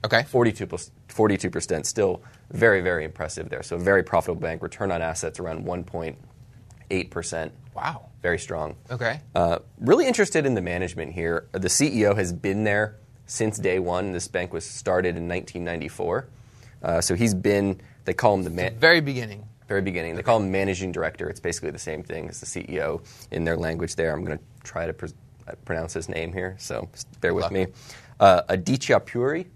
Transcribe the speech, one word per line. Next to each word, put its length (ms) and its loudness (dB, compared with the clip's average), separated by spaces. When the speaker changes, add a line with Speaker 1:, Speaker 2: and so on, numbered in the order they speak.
Speaker 1:
Okay. 200 4
Speaker 2:
Forty-two 420 2
plus, 240 -10
forty-two 400 2
percent, 380 -2
still 340 0
very, 320 6
very 220 0
impressive 440 -8
there. 140 -8
So 140 -6
a 20 -4
very 240 6
profitable 380 0
bank. 220 -4
Return 280 -4
on 100 0
assets 400 -4
around 240 -6
one 200 -4
point 340 -8
eight 200 -4
percent. 420 -6
Speaker 1:
Wow. 360 -8
Speaker 2:
Very 180 0
strong. 380 -6
Speaker 1:
Okay. 300 -4
Speaker 2:
Uh, 260 2
really 260 6
interested 380 2
in 100 2
the 60 2
management 540 -4
here. 380 -2
The 180 -2
C 300 2
E 60 6
O 80 6
has 180 0
been 320 0
there 320 2
since 320 -2
day 200 2
one. 340 -2
This 160 -6
bank 240 -4
was 140 -6
started 500 0
in 100 -6
nineteen 380 -6
ninety-four. 640 -4
Uh, 180 2
so 140 2
he's 200 4
been, 460 2
they 80 -2
call 220 4
him 100 0
the 60 -4
Speaker 1:
The 60 -6
Speaker 2:
man- 220 -2
Speaker 1:
very 220 8
beginning. 460 -6
Speaker 2:
Very 140 0
beginning. 340 -4
They 60 -6
Speaker 1:
Okay. 60 -4
Speaker 2:
call 140 6
him 120 0
managing 400 0
director. 380 -4
It's 100 -12
basically 300 -4
the 80 -12
same 240 -8
thing 260 -8
as 120 -12
the 60 -14
C 220 -8
E 140 -4
O 180 -2
in 140 -2
their 120 0
language 400 -4
there. 160 0
I'm 100 -4
gonna 160 -6
try 240 -6
to 60 -6
pr-, 140 -10
uh, 40 -12
pronounce 300 -6
his 140 -6
name 260 -6
here, 240 -6
so 360 -8
s-, 100 -16
bear 120 2
Speaker 1:
Good 40 2
Speaker 2:
with 80 0
Speaker 1:
luck. 80 -2
Speaker 2:
me. 140 2
Uh, 300 10
Aditya 500 2
Puri. 560 -4